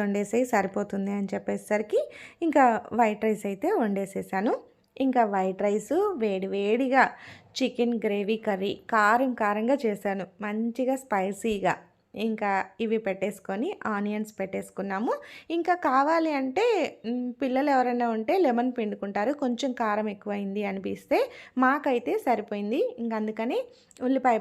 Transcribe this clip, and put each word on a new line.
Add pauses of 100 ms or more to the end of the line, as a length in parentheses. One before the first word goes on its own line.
వండేసేయ్
సరిపోతుంది"
అని
చెప్పేసరికి (460)
ఇంకా (360)
వైట్
రైస్
అయితే (120)
వండేసేసాను. (420)
ఇంకా (120)
వైట్
రైస్ (300)
వేడి
వేడిగా (540)
చికెన్
గ్రేవీ
కర్రీ (220)
కారం (100)
కారంగా
చేశాను, (220)
మంచిగా
స్పైసీగా. (520)
ఇంకా (320)
ఇవి (100)
పెట్టేసుకొని (280)
ఆనియన్స్
పెట్టేసుకున్నాము. (440)
ఇంకా (140)
కావాలి
అంటే, (460)
మ్, (140)
పిల్లలు
ఎవరైనా
ఉంటే (120)
లెమన్
పిండుకుంటారు, (100)
కొంచెం (100)
కారం
ఎక్కువైంది
అనిపిస్తే. (460)
మాకైతే (100)
సరిపోయింది, (220)
ఇంక
అందుకని (480)
ఉల్లిపాయ